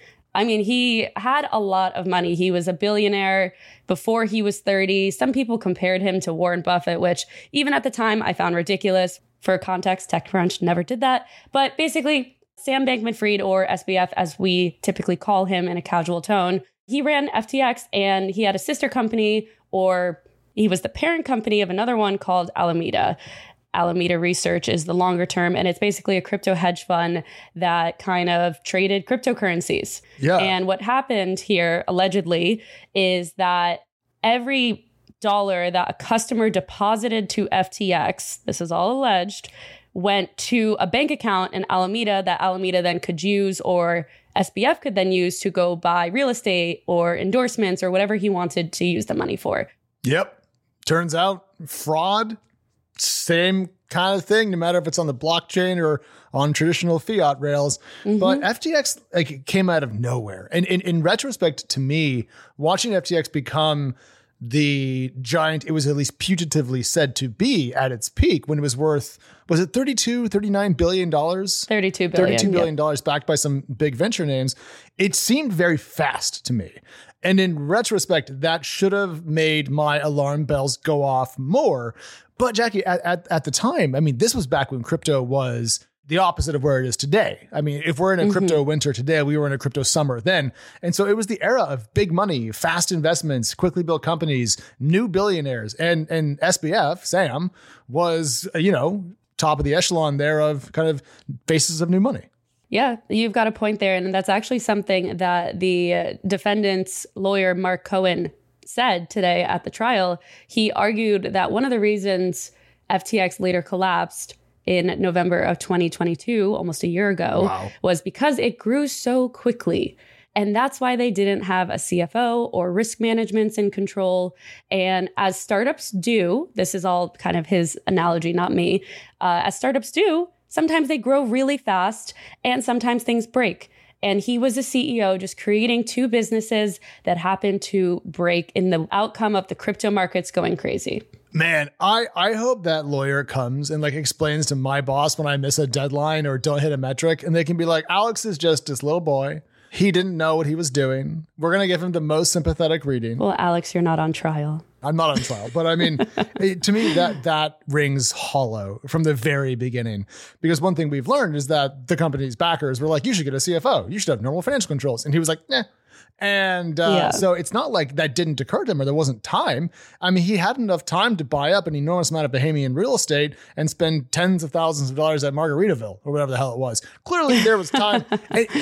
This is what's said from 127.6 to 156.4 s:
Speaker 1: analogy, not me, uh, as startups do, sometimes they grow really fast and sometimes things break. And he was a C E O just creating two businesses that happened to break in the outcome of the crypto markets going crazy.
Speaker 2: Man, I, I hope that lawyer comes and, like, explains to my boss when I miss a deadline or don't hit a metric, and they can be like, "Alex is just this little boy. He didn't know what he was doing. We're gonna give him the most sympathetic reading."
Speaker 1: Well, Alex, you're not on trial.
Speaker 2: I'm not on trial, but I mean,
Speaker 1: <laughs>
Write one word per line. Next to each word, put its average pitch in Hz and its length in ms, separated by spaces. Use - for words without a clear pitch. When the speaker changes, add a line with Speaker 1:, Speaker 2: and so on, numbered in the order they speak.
Speaker 1:
analogy, 170 480
not 175 180
me, 175 320
uh, 175 240
as 196 100
startups 254 360
do, 349 380
sometimes 311 400
they 302 100
grow 269 260
really 262 340
fast 196 580
and 247 200
sometimes 240 400
things 233 240
break. - 420
And 202 180
he 240 200
was 247 180
a 269 60
C 240 340
E 214 60
O 190 140
just 185 200
creating 233 460
two 247 240
businesses 220 720
that 175 140
happened 190 460
to 185 400
break 175 520
in 185 160
the 160 200
outcome 208 440
of 190 120
the - 80
crypto 208 360
markets 185 400
going 170 260
crazy. - 460
Speaker 2:
Man, 156 360
I, 220 340
I 196 180
hope 226 300
that 156 220
lawyer 139 400
comes 135 440
and, 151 120
like, 147 120
explains 151 540
to 143 80
my 135 240
boss 139 380
when 151 100
I 143 80
miss 139 240
a 143 80
deadline 143 580
or 135 120
don't 143 220
hit 151 120
a 143 60
metric, 131 460
and 165 120
they 165 80
can 165 140
be 170 80
like, 160 240
"Alex 214 340
is 202 140
just 156 300
this 139 140
little 160 200
boy. 147 400
He 202 220
didn't 180 240
know 160 220
what 156 100
he 151 80
was 160 160
doing. 139 560
We're 165 140
gonna 196 160
give 180 160
him 180 80
the 170 80
most 156 320
sympathetic 160 540
reading." 120 320
Speaker 1:
Well, 202 200
Alex, 175 360
you're 175 100
not 165 160
on 160 140
trial. 156 500
Speaker 2:
I'm 151 140
not 165 140
on 135 80
trial, 117 360
but 165 140
I 165 80
mean, 165 240
Speaker 1:
<laughs> - 280